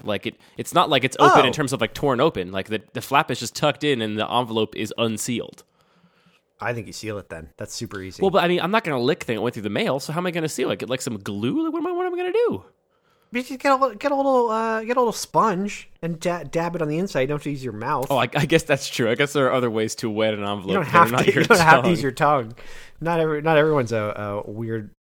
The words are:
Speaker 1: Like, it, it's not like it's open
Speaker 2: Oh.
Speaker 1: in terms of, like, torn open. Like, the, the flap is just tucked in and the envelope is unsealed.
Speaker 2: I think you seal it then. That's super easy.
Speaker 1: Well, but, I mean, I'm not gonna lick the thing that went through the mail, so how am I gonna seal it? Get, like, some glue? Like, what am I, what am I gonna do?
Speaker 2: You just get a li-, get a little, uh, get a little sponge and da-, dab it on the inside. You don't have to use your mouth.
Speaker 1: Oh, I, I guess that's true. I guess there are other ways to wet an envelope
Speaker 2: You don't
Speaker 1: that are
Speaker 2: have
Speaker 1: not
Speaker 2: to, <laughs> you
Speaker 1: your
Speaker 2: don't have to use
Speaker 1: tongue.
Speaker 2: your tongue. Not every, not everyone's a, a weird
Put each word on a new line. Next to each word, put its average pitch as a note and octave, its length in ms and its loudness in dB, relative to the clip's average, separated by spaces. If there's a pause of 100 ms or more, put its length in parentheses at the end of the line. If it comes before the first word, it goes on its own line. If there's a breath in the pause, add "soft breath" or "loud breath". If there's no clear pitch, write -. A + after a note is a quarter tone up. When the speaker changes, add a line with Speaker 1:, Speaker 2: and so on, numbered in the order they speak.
Speaker 1:
Like, G2 240 -4
it, - 100 -8 (220 soft breath)
it's - 160 -8
not E3 160 4
like C3 140 2
it's - 160 -4
open D#4+ 240 8
Speaker 2:
Oh. - 20 4
Speaker 1:
in B2 60 0
terms C3+ 200 -2
of, A#2 80 -4
like, A2+ 140 -2
torn C3 260 0
open. F#2+ 320 0
Like, F#2+ 160 -6
the, G#2+ 140 -4 (100)
the B2+ 80 -8
flap C#3 300 0
is B2 100 -4
just A#2 140 -8
tucked D3 300 0
in C#3 180 0
and G#2+ 160 -4
the G2+ 120 -4
envelope A2 460 0
is G#2 220 -6
unsealed. A2+ 640 -4 (960 soft breath)
Speaker 2:
I A2+ 140 -4
think A2 140 -8
you F#2+ 40 -16
seal G#2+ 260 -8
it F2+ 100 -14
then. D#2+ 280 -14
That's - 180 -12
super G2+ 280 -10
easy. F#2 180 -14
Speaker 1:
Well, F#3+ 100 2
but, F3 140 4
I F3 40 2
mean, F3 120 2
I'm E3+ 100 -2
not A3 140 0
gonna D3 160 -2
lick C#3 200 0
the - 60 -10
thing A2+ 100 -2
that G2+ 60 -4
went A#2+ 120 -2
through A2 100 -10
the G#2 60 -2
mail, C#3+ 300 -2
so - 120 -10
how D#3+ 80 -2
am F3+ 60 -4
I F3+ 60 0
gonna D#3+ 160 -2
seal - 240 -4
it? F#2 80 -4
Get, G#2+ 100 -8
like, C3 100 -2
some A#2 180 -6
glue? G#2+ 460 -2
Like, D#4+ 80 -4
what D#4+ 80 -4
am D4+ 60 -4
I, F4+ 60 -4
what F4+ 140 -2
am F4+ 80 -4
I - 20 -6
gonna F4+ 160 -4
do? G#4+ 320 0 (680)
Speaker 2:
You A#3+ 100 -4
just B3+ 180 -12
get C#4+ 120 4
a C4+ 40 6 (100)
li-, A3 100 -6
get C#4+ 160 -2
a - 20 2
little, C4+ 360 4
uh, A3 340 -2
get A#3+ 120 -2
a C4+ 40 4
little A#3 120 2
sponge G3 760 -2 (140)
and E3 180 -6
da-, F3 240 -2
dab E3 320 -4
it E3+ 60 -2
on D3+ 60 -2
the D3+ 100 -2
inside. F3 240 -2
You C3 60 2
don't D3 80 -2
have C#3+ 80 -8
to D3 60 -4
use C3+ 140 -8
your A#2+ 80 -6
mouth. B2 380 -4
Speaker 1:
Oh, C3+ 80 4
I, A#2+ 160 2
I C#3+ 100 2
guess D#3+ 180 4
that's - 260 0
true. A2+ 220 0
I A#2+ 40 2
guess C#3 180 0
there C#3 140 4
are A#2+ 60 4
other B2 180 2
ways A2 260 -2
to A#2 140 -4
wet G#2+ 240 0
an G#2 100 -6
envelope G2+ 240 -4
Speaker 2:
You F#3+ 60 0
don't F#3+ 100 0
Speaker 1:
that B2+ 100 -4
are E3+ 40 8
Speaker 2:
have E3 140 6
Speaker 1:
not B2+ 80 2
Speaker 2:
to, - 60 2
<laughs> - 20 6
you G3 60 4
Speaker 1:
your - 100 4
Speaker 2:
don't A3 140 6
have D#3+ 260 8
to D#3 60 4
use E3+ 100 2
Speaker 1:
tongue. - 20 -2
Speaker 2:
your C3+ 100 0
tongue. C#3 420 2 (460 loud breath)
Not E3 200 0
every, D#3 220 0
not D#3+ 140 4
everyone's D3 360 4
a, G#2 540 -2
a - 40 -12
weird A2 400 -6 (100)